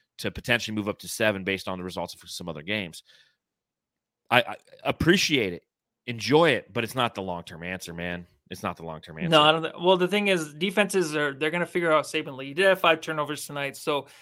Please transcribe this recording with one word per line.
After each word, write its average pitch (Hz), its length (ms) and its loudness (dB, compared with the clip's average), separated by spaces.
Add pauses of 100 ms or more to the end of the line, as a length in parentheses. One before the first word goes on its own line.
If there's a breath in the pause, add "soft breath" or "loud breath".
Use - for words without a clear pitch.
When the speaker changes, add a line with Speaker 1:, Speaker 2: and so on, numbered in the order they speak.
(180)
Speaker 1:
to - 120 -4
potentially 113 440 -2
move 104 140 -2
up 101 100 -4
to 92 100 -14
seven 104 360 0
based 95 240 -2
on 92 100 -6
the 90 60 -8
results 87 300 -8
of - 140 -20
some 87 200 -12
other 76 140 -10
games. 90 420 -8 (1300 soft breath)
I, 120 120 6
I - 140 -6 (280)
appreciate 139 680 2
it, 82 100 -12 (440)
enjoy 123 440 4
it, 104 220 -2
but 117 100 -2
it's 110 120 -6
not 120 200 0
the 101 80 -6
long-term 87 400 -8
answer, 90 300 -8
man. 87 340 -6 (240)
It's 95 120 -12
not 90 140 -4
the 82 80 -16
long-term 80 320 -12
answer. 165 140 -2
Speaker 2:
No, 156 120 8
I 151 80 8
don't 160 120 2
thi-, 160 80 -6 (100)
well, 185 160 6
the 180 100 2
thing 202 220 0
is, 160 240 0
defenses 185 640 0
are, 147 160 0
they're 147 180 -2
gonna 175 140 -2
figure 170 260 0
out 151 140 4
Saban 151 320 -6
Lee. 135 120 -10
He 139 60 -12
did 185 120 4
have 185 140 6
five 160 200 4
turnovers 151 460 -4
tonight, 143 320 -6
so 143 300 -2 (140 soft breath)